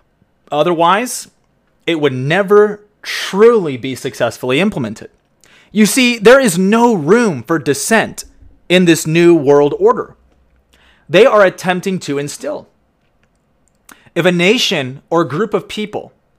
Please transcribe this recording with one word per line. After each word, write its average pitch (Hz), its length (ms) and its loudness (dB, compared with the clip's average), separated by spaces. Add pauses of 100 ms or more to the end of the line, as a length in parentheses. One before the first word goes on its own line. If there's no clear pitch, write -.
(500)
Otherwise, 170 800 -2 (560)
it 165 140 -2
would 143 120 0
never 196 680 0 (220)
truly 196 720 0
be 131 180 -8
successfully 123 640 -4
implemented. 156 500 -6 (640)
You 208 160 2
see, 240 320 0
there 233 220 6
is 190 180 0
no 226 340 2
room 175 520 0
for 165 140 -2
dissent 143 680 -4 (440)
in 185 160 2
this 165 220 0
new 170 260 4
world 143 460 2
order 202 380 -2 (920)
they 175 160 4
are 220 200 4
attempting 180 560 -4
to 143 180 -8
instill. - 500 -10 (1500)
If 170 120 -2
a 180 60 4
nation 175 760 -2
or 165 160 0
group 165 300 -4
of 185 140 -6
people - 440 -10 (260)